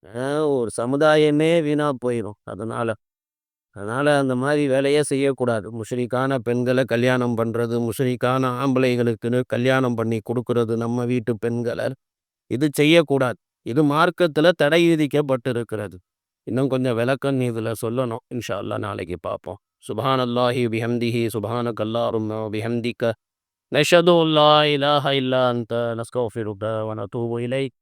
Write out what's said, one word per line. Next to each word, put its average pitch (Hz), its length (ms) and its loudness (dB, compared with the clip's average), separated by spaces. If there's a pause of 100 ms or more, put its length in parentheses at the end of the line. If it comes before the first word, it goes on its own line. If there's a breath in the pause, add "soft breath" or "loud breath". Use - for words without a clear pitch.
அ, 107 140 -12 (300)
ஒரு 123 220 0
சமுதாயமே 151 800 4 (120)
வீணா 147 260 0 (100)
போயிரும். 117 440 -4
அதனால, 113 460 -6 (880)
அதனால 117 300 -2 (120)
அந்த 131 180 0
மாதிரி 147 320 0
வேலையே 139 340 2
செய்யக்கூடாது. 127 720 -2
முஷ்ரிக்கான 123 680 -4
பெண்களை 123 460 0
கல்யாணம் 120 520 0
பண்றது, 117 440 -2
முஷ்ரிக்கான 123 640 -2 (160)
ஆம்பளைங்களுக்குன்னு 123 880 0
கல்யாணம் 127 480 0
பண்ணி 113 260 -2
கொடுக்கறது, 117 560 -2
நம்ம 117 280 -2
வீட்டு 120 340 -2
பெண்களை, 117 480 -4 (640)
இது 139 220 0
செய்யக்கூடாது. 143 680 4 (280)
இது 120 180 0
மார்க்கத்துல 160 720 2
தடை 156 300 4
விதிக்கப்பட்டிருக்கிறது. 127 1080 0 (500)
இன்னும் 131 220 0
கொஞ்சம் 127 280 0
விளக்கம் 131 440 0
இதுல 113 400 -2
சொல்லணும். 120 480 -4
இன்ஷா 120 260 -6
அல்லாஹ் 101 240 -6
நாளைக்கு 98 420 -6
பார்ப்போம். 95 380 -10 (260)
சுப்ஹானல்லாஹி 123 840 0
பிஹம்திஹி, 117 580 -2
சுப்ஹானக்கல்லாஹும்ம 110 1120 -4 (120)
பிஹம்திக, 113 520 -4 (720)
நஷ்ஹது 170 420 6
அல்லா 156 340 6 (180)
இலாஹ 143 440 2
இல்லா 127 360 0
அன்த, 120 280 -2 (200)
நஸ்தக்ஃபிருக 113 680 -6 (180)
வ 110 120 -6
நதூபு 117 460 -6
இலைக். 131 420 -4